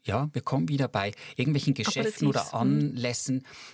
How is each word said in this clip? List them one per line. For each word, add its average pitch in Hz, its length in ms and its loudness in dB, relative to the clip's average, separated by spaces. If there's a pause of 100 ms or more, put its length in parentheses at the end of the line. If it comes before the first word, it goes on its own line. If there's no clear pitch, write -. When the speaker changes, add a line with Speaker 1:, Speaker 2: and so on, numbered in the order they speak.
Speaker 1:
Ja, 127 300 0
wir 127 80 -2
kommen 156 280 0
wieder 139 180 2
bei 101 240 -2 (240)
irgendwelchen 143 380 2
Geschäften 156 560 0
Speaker 2:
Aperitifs, - 240 0
Speaker 1:
oder 117 100 0
Speaker 2:
mhm. 131 80 4
Speaker 1:
Anlässen, 131 760 0 (280)